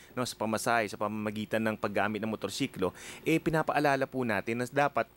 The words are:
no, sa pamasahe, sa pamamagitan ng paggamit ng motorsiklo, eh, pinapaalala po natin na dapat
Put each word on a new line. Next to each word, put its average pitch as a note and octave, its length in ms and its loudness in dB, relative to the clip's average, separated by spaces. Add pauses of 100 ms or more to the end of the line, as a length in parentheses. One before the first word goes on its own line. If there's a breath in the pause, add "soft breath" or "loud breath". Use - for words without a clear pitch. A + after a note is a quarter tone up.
(140 loud breath)
no, B2 120 -2
sa - 80 -6
pamasahe, A2 560 0
sa A2 80 -10
pamamagitan G#2+ 640 -2
ng G#2+ 160 0
paggamit G#2 400 0
ng A2 120 -2
motorsiklo, G2+ 600 -2 (320 loud breath)
eh, D#3+ 160 2
pinapaalala D3 680 2
po C3 160 -4
natin A2+ 400 0
na B2 40 -4
dapat C#3 400 2 (100)